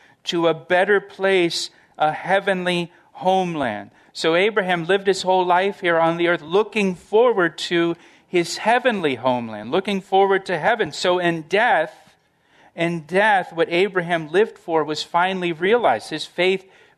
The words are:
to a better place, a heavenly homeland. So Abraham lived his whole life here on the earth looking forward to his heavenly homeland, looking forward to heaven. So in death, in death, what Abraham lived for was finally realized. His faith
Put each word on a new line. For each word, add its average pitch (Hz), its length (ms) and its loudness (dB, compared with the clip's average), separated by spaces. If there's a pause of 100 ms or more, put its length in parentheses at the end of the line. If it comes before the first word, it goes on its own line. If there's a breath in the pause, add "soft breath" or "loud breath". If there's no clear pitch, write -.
(240 soft breath)
to 170 240 0
a 165 60 4
better 185 460 2
place, 190 680 -2 (280 soft breath)
a 151 140 2
heavenly 180 800 -2 (200 soft breath)
homeland. 156 800 -4 (220 soft breath)
So 165 220 0
Abraham 185 500 0
lived 190 200 0
his 190 160 0
whole 185 240 2
life 185 340 0
here 170 200 0
on 165 180 2
the 170 100 0
earth 170 140 0
looking 190 540 0
forward 202 640 2
to 170 360 0 (320 loud breath)
his 170 300 -2
heavenly 214 580 0
homeland, 117 560 -4
looking 190 300 -2
forward 190 460 2
to 185 100 -2
heaven. 196 340 0
So 180 280 0
in 170 240 0
death, 185 720 -2 (600 soft breath)
in 170 260 -4
death, 185 520 0
what 165 180 0
Abraham 175 580 0
lived 208 280 0
for 160 260 0
was 151 180 -6
finally 180 500 -2
realized. 175 580 0
His 151 160 -8
faith 190 440 -2 (280 soft breath)